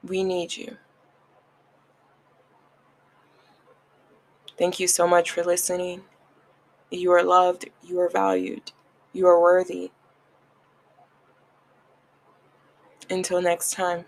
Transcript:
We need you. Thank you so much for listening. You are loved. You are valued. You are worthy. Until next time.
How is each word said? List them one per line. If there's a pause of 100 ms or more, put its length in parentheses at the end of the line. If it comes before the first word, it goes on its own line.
We
need
you. (3750)
Thank
you
so
much
for
listening. (880)
You
are
loved. (120)
You
are
valued. (420)
You
are
worthy. (3250)
Until
next
time.